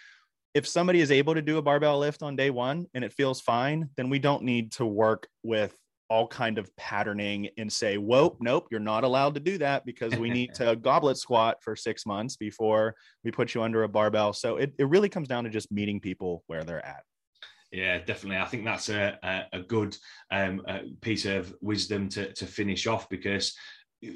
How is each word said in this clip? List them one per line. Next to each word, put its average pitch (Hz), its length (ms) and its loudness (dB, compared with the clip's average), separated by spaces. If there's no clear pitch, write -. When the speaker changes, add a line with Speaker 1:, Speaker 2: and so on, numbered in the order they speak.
Speaker 1:
if 143 140 2
somebody 175 340 4
is 143 100 4
able 143 240 6
to 160 60 0
do 151 160 0
a 156 40 2
barbell 143 380 4
lift 147 240 -2
on 143 120 -6
day 135 140 2
one 139 440 -2
and 123 100 -4
it 101 100 -6
feels 135 280 0
fine, 139 560 2
then 127 120 -2
we 139 100 0
don't 143 240 2
need 120 300 0
to 123 120 -2
work 110 420 4
with 107 320 0
all 113 180 4
kind 113 300 -2
of 101 180 -6
patterning 104 800 -4
and 107 140 -6
say, 104 260 0
"Whoa, 123 420 4
nope, 127 300 0
you're 110 100 -4
not 107 240 0
allowed 135 320 2
to 139 40 -8
do 180 180 -2
that 143 280 -2
because 120 300 -4
we 117 140 -2
need 123 260 -2
to 117 200 2
Speaker 2:
<laughs> 113 60 -6
Speaker 1:
goblet 135 360 4
squat 113 460 2
for 110 120 -6
six - 300 -6
months 107 320 -4
before 110 580 0
we 117 80 -4
put 117 240 -2
you 113 80 0
under 113 200 2
a 104 60 0
barbell." 107 420 2
So - 260 -2
it, 139 200 -2
it 139 100 2
really 196 220 4
comes 151 180 -6
down 120 180 -2
to 113 40 -6
just 107 220 -4
meeting 101 280 -2
people 90 480 -6
where 80 160 -6
they're 82 220 -8
at. 71 180 -16
Speaker 2:
Yeah, 92 260 -2
definitely. 98 400 -6
I 92 80 -2
think 110 180 -6
that's 107 260 -4
a, 104 340 0
a, 92 360 -6
a - 20 -8
good, 104 360 -2
um, 95 360 0
uh, 95 120 -6
piece 110 240 -2
of 95 340 -2
wisdom 101 500 -2
to, 98 240 -6
to - 120 -10
finish 98 420 -4
off, 113 220 -2
because 98 440 -4